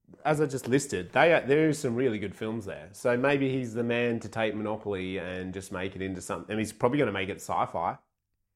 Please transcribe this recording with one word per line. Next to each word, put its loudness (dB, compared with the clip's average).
as 2
I 4
just -4
listed, 0
they 8
are, 6
there 4
is 2
some -2
really 0
good -6
films -6
there. -12
So 0
maybe 2
he's -2
the -2
man 2
to -10
take 0
Monopoly -4
and -6
just -10
make -4
it -6
into -4
something. -6
And -2
he's -2
probably 2
gonna 2
make -4
it -6
sci-fi. -4